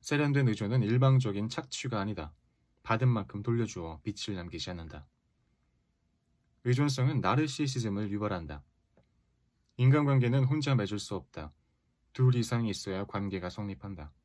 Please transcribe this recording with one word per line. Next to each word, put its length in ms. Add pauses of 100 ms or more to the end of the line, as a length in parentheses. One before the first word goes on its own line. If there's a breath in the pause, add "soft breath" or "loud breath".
세련된 460
의존은 340
일방적인 680
착취가 500
아니다. 360 (480)
받은 260
만큼 340
돌려주어 600
빚을 340
남기지 340
않는다. 360 (1600)
의존성은 560
나르시시즘을 880
유발한다. 520 (1160)
인간관계는 640
혼자 300
맺을 240
수 160
없다. 360 (640)
둘 220
이상이 340
있어야 380
관계가 420
성립한다. 640 (120)